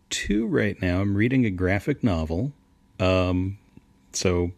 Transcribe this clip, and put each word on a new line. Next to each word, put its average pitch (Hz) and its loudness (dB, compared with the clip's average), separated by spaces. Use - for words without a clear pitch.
two 208 -2
right 117 -2
now. 90 0
I'm 101 0
reading 120 2
a 110 0
graphic 95 -2
novel. 87 -2
Um, 92 2
so 87 0